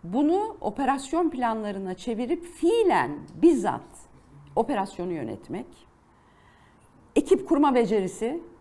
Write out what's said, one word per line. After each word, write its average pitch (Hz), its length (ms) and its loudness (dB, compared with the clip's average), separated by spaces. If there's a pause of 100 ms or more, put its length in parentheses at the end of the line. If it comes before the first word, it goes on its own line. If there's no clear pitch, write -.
bunu 302 580 0
operasyon 277 680 -2
planlarına 208 640 -4
çevirip 240 500 -4
fiilen, 320 680 2 (300)
bizzat 208 400 4 (760)
operasyonu 196 560 -2
yönetmek, 143 560 -8 (1500)
ekip 381 320 2
kurma 294 280 4
becerisi 220 680 0 (180)